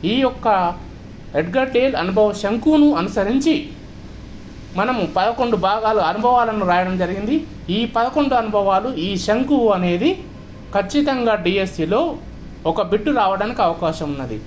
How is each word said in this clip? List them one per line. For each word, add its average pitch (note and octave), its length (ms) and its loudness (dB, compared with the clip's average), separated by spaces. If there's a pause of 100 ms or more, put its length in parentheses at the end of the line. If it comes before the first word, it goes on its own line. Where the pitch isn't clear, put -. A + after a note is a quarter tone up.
ఈ G#3+ 100 2
యొక్క A3 580 2 (640)
ఎడ్గర్ F3 340 0
డేల్ B3+ 260 2
అనుభవ G3+ 380 2
శంకును D4 640 4
అనుసరించి A#3 760 0 (1040)
మనము G#3 320 0 (100)
పదకొండు A#3 380 0
భాగాలు G#3+ 440 2
అనుభవాలను A3 680 2
రాయడం F#3 320 2
జరిగింది. G3 460 -2 (260)
ఈ G#3+ 160 0
పదకొండు C4 500 0
అనుభవాలు, G#3 580 2
ఈ F#3+ 240 -2
శంకువు A#3+ 520 2
అనేది F#3 540 2 (540)
ఖచ్చితంగా B3+ 580 2
డిఎస్సిలో F#3+ 840 0 (480)
ఒక E3 160 0
బిట్టు G#3 300 0
రావడానికి G#3 500 0
అవకాశం E3 500 0
ఉన్నది. B2+ 360 -6